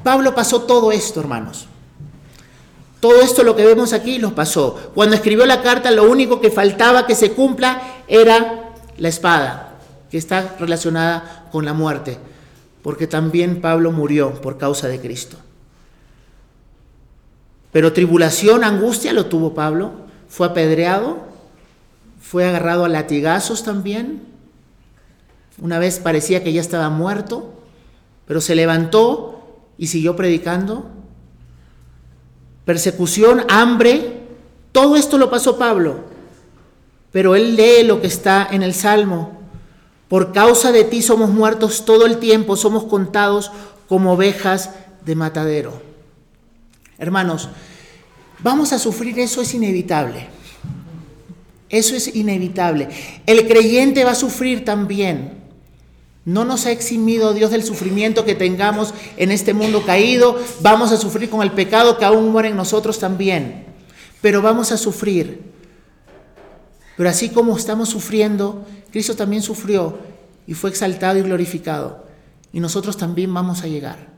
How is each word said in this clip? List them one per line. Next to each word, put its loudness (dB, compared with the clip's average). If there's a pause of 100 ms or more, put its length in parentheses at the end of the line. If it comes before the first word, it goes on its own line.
Pablo 2
pasó 0
todo 4
esto, -4
hermanos. -10 (1300)
Todo 8
esto, 4
lo 4
que 2
vemos 6
aquí, -4
lo -4
pasó. -2
Cuando 4
escribió 4
la 2
carta, 0
lo 6
único 2
que 4
faltaba 2
que 2
se 2
cumpla 0 (280)
era 4 (240)
la -4
espada, -2 (320)
que -8
está -4
relacionada -4
con -4
la -6
muerte, -4 (640)
porque -6
también -2
Pablo 0
murió -2
por -10
causa -4
de -8
Cristo. -14 (2250)
Pero 4
tribulación, 4
angustia -2
lo 0
tuvo -2
Pablo. -4 (360)
Fue -4
apedreado, -2 (840)
fue -2
agarrado -2
a 0
latigazos -2
también. -8 (1400)
Una -4
vez -2
parecía -2
que -4
ya 0
estaba -4
muerto, -6 (720)
pero -4
se 0
levantó 0 (180)
y -8
siguió -2
predicando. -4 (1800)
Persecución, 2
hambre, 2 (480)
todo 6
esto 2
lo 4
pasó 0
Pablo. 0 (1120)
Pero 4
él 2
lee 8
lo 4
que -2
está 0
en 0
el -2
Salmo. 0 (720)
"Por 0
causa 4
de 6
ti -2
somos 2
muertos 0
todo 6
el 0
tiempo, 2
somos 0
contados -2 (360)
como 2
ovejas -2 (340)
de -4
matadero". -6 (1160)
Hermanos, -4 (880)
vamos 0
a -2
sufrir, -6
eso -4
es -8
inevitable. -4 (1400)
Eso -2
es -8
inevitable. -4 (360)
El 4
creyente 4
va 2
a 0
sufrir -4
también. -4 (880)
No -2
nos -4
ha -2
eximido 0
Dios 2
del -2
sufrimiento -2
que 0
tengamos -2 (240)
en 0
este -2
mundo 0
caído. 2 (220)
Vamos 4
a 2
sufrir -4
con -4
el 0
pecado 2
que 0
aún 4
mora 2
en -4
nosotros -2
también. -4 (560)
Pero 2
vamos 0
a -2
sufrir. -4 (1600)
Pero 0
así -4
como 0
estamos -4
sufriendo, -4 (280)
Cristo -6
también -4
sufrió -4 (500)
y -12
fue -6
exaltado -4
y 0
glorificado. -6 (480)
Y -8
nosotros -6
también -6
vamos -6
a -10
llegar. -12 (100)